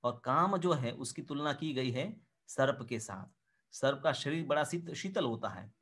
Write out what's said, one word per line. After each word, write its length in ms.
और 220
काम 320
जो 160
है 180
उसकी 300
तुलना 320
की 200
गई 180
है 300
सर्प 420
के 100
साथ। 420
सर्प 300
का 100
शरीर 320
बड़ा 180
शीत-, 300
शीतल 320
होता 240
है 320